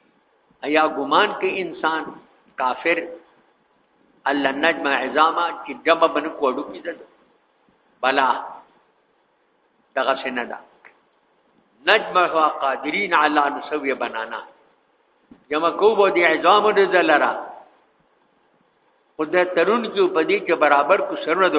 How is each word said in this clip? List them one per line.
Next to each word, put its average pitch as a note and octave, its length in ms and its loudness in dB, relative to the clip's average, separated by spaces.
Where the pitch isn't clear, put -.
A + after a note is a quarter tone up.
ایا D3+ 240 2
ګمان D3+ 540 0
کوي F#3 220 -4
انسان D#3+ 420 -4
کافر، C3 420 -2
الله C#3 240 0
نجمع D3 420 -2
عظاما، D#3+ 420 0
چې C#3+ 80 -12
جمع D#3+ 220 4
به D3+ 140 -2
نه D#3 80 -6
کړو - 140 -14
وړوکي D3 380 -4
ده؟ D#3+ 160 -12
بلا، C3 280 2
دغسې C3 300 -2
نه B2+ 180 -6
ده. G#2+ 140 -12
نجمع E3 600 2
قادرین D3+ 680 -4
علی D3+ 260 2
ان C3+ 180 0
نسوی C#3 360 -6
بنانا. A2+ 460 -8
جمع D#3+ 200 0
کوو G#3 240 4
به G3 160 4
د F3 80 0
عظامو F3 540 4
د G3 200 2
ده F3+ 100 4
لره. C#3+ 300 4
خو D#3 80 -4
د F3 300 0
ترون G3+ 300 2
کې G3 300 0
په D#3+ 80 2
دې F#3 240 0
کې D#3+ 80 2
برابر D3+ 460 4
کو - 240 -6
سرونه F3 240 2
د D3+ 100 0